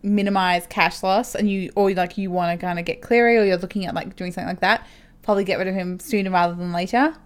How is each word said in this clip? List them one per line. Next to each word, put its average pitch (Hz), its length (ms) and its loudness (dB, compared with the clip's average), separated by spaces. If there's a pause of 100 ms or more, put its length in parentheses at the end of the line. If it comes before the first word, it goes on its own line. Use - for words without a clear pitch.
minimize 196 640 2
cash 175 340 0
loss 196 320 0
and 208 160 0
you, 190 260 -4
or, 202 180 4
like, 180 260 -2
you 196 100 -4
wanna 175 280 0
kinda 175 260 -4
get - 180 -6
Cleary 233 360 4
or 214 80 6
you're 185 120 4
looking 185 300 -6
at, - 80 -6
like, 165 200 -6
doing 180 160 -6
something 180 180 -8
like 180 100 -6
that, 196 260 0 (380)
probably 196 200 2
get 185 140 0
rid 185 100 -2
of 190 60 -2
him 180 260 -4
sooner 196 300 -2
rather 175 240 2
than 175 180 -6
later. 233 440 0 (100)